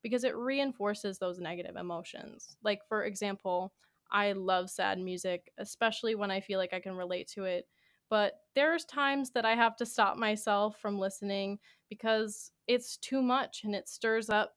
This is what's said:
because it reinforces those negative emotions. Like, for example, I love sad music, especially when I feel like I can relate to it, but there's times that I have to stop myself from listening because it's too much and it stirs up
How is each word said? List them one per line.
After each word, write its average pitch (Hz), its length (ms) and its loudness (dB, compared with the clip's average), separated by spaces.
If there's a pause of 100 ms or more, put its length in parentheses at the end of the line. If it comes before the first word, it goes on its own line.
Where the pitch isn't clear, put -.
because 240 220 0
it 254 120 2
reinforces 233 800 -2
those 180 200 -2
negative 175 380 -8
emotions. - 840 -10
Like, 208 180 2 (100)
for 214 140 0
example, 196 680 -2 (400)
I 202 200 4
love 185 360 2
sad 190 300 0
music, 185 600 -4
especially 220 560 0
when 202 160 -2
I 190 100 0
feel 196 180 -2
like 185 160 0
I 185 60 -4
can 190 140 -8
relate 180 340 -4
to 196 160 -8
it, 180 220 -2 (440)
but 208 240 4 (200)
there's 320 300 4
times 277 460 0
that 226 160 2
I 226 80 6
have 226 220 4
to 240 100 -2
stop - 320 2
myself 214 600 2
from 202 200 -2
listening 196 600 -4 (300)
because 220 640 -2 (140)
it's 247 320 0
too 262 240 0
much 247 420 0
and 208 100 -2
it - 140 -6
stirs 220 400 0
up 214 280 2